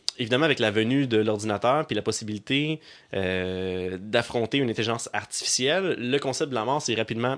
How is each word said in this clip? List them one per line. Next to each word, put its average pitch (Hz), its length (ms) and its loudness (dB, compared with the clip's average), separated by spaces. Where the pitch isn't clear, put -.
évidemment, 123 260 2
avec 139 140 2
la 110 100 4
venue 120 380 2
de 113 100 4
l'ordinateur 110 680 2
puis - 80 -2
la 104 60 0
possibilité, 135 800 -2
euh, 92 840 -2
d'affronter 113 600 0
une 135 120 2
intelligence 113 440 -2
artificielle, 143 840 -2
le 123 220 0
concept 131 300 -2
de 131 60 -2
la 110 100 0
mort 143 160 0
s'est 117 140 -2
rapidement 113 420 0